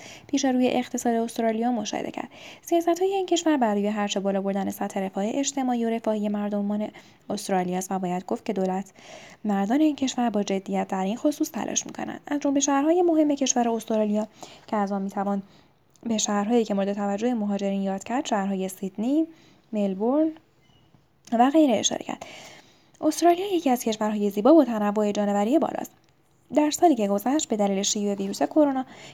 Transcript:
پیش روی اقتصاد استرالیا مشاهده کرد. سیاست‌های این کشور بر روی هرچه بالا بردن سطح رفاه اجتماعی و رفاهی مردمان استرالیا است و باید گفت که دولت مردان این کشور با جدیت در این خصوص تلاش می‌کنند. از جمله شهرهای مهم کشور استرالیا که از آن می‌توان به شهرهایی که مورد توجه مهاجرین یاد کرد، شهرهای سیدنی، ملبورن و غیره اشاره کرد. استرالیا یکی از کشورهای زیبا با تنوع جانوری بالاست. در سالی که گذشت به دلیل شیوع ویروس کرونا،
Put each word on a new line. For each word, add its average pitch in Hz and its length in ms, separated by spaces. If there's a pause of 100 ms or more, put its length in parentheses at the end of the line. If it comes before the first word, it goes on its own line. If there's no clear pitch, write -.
(260)
پیش 277 180
روی 254 240
اقتصاد 247 460
استرالیا 226 580
مشاهده - 380
کرد. - 180 (340)
سیاست‌های 339 520
این 381 120
کشور 330 300
بر 226 180
روی 202 120
هرچه 208 340
بالا 196 200
بردن 196 300
سطح 202 300
رفاه 190 280
اجتماعی 254 560
و 226 60
رفاهی 220 380
مردمان 208 600 (420)
استرالیا 185 480
است 185 140
و 185 60
باید 180 280
گفت 233 180
که 226 80
دولت 190 400 (520)
مردان 202 360
این 302 160
کشور 247 340
با 208 120
جدیت 196 460
در 190 160
این 202 120
خصوص 302 340
تلاش - 360
می‌کنند. - 400
از 285 140
جمله 277 200
شهرهای 294 420
مهم 311 320
کشور 247 340
استرالیا 214 580 (400)
که 226 100
از 202 160
آن 196 100
می‌توان 196 400 (600)
به 226 160
شهرهایی 214 460
که 208 100
مورد 196 180
توجه 202 420
مهاجرین 196 480
یاد 196 220
کرد، 262 220
شهرهای 196 420
سیدنی، 240 580 (460)
ملبورن 220 580 (1000)
و 240 180
غیره 285 260
اشاره - 280
کرد. - 220 (760)
استرالیا 349 540
یکی 311 160
از 247 140
کشورهای 214 460
زیبا 208 220
با 320 120
تنوع 208 480
جانوری 208 460
بالاست. - 340 (600)
در 302 160
سالی 330 240
که 208 140
گذشت 247 400
به 226 80
دلیل 196 260
شیوع 202 320
ویروس 202 280
کرونا، 277 420 (280)